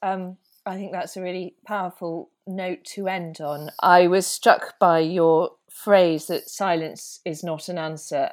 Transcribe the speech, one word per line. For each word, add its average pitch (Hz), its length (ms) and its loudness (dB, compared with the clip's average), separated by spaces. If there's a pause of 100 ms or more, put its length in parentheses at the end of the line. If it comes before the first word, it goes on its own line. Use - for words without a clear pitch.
um, 185 340 -4 (280)
I 190 120 -8
think 190 160 -10
that's 180 240 -8
a 185 60 -8
really 180 320 -8 (100)
powerful 180 640 -8 (160)
note 185 380 -8 (100)
to 196 140 -6
end 175 320 -8
on. 147 300 -8 (100)
I 180 280 8
was 185 180 2
struck - 540 2
by 170 180 6
your 165 540 2 (180)
phrase 175 560 4
that - 220 -6
silence - 760 -4
is 160 200 -10
not 160 240 -6
an 175 100 -8
answer. 156 540 -4